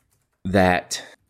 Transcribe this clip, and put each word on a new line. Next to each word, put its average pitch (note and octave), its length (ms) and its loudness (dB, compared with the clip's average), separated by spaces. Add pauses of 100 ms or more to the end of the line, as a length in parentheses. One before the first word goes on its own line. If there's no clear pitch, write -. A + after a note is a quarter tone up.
(460)
that F2+ 580 0 (260)